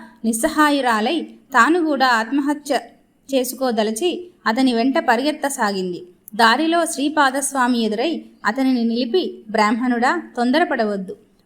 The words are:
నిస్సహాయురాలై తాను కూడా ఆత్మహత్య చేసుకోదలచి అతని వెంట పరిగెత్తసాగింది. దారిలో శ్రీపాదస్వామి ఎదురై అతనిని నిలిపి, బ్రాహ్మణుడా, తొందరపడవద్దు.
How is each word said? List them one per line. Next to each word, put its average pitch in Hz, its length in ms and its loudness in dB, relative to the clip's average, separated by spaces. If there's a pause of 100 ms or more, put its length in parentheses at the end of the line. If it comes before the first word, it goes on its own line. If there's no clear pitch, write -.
(240)
నిస్సహాయురాలై 277 1000 0
తాను 294 600 0
కూడా 269 220 2
ఆత్మహత్య 269 760 0 (540)
చేసుకోదలచి 247 960 -2 (180)
అతని 247 280 2
వెంట 262 240 2
పరిగెత్తసాగింది. 233 1040 -2 (320)
దారిలో 294 500 2
శ్రీపాదస్వామి 277 1000 0
ఎదురై 226 420 -2 (220)
అతనిని 254 380 0
నిలిపి, 240 680 -2
బ్రాహ్మణుడా, 240 720 0 (140)
తొందరపడవద్దు. 240 800 0 (300)